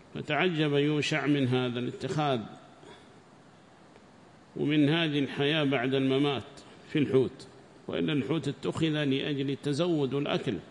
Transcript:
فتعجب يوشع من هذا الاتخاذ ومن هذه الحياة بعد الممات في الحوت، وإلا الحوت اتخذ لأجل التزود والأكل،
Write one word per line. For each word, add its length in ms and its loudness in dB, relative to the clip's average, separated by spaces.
فتعجب 600 0
يوشع 520 2
من 220 2
هذا 320 0
الاتخاذ 600 -2
ومن 340 2
هذه 300 2
الحياة 440 0
بعد 300 2
الممات 500 2
في 100 0
الحوت، 480 0
وإلا 260 -2
الحوت 340 -2
اتخذ 560 -2
لأجل 460 -2
التزود 640 0
والأكل، 440 -2